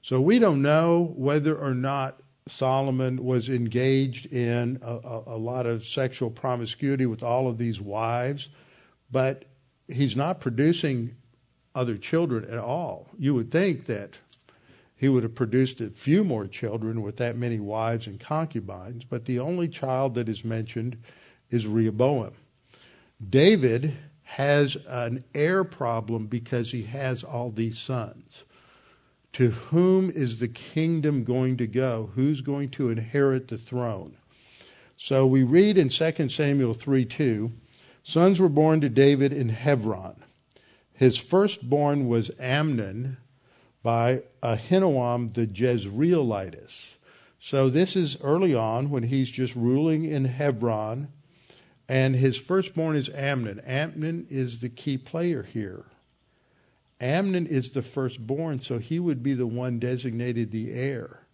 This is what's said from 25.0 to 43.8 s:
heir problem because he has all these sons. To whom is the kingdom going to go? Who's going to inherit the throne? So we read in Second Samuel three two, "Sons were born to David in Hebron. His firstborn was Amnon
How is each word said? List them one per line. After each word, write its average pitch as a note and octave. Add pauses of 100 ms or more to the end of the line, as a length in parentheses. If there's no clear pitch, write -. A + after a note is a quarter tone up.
heir F3
problem A2+
because A#2
he A#2
has B2+
all A#2+
these A2+
sons. - (880)
To A#2+
whom F#3
is A#2+
the A#2+
kingdom D3+
going B2+
to A#2+
go? A2+
Who's C#3
going C#3
to C3+
inherit C3
the A2+
throne? A2+ (800)
So C3+
we C3
read F3+
in D3
Second D#3+
Samuel C#3
three C3
two, A2+ (500)
"Sons F3
were F#3
born D#3
to C#3+
David C#3
in C3
Hebron. A2 (680)
His C3
firstborn C#3+
was A#2
Amnon B2+ (680)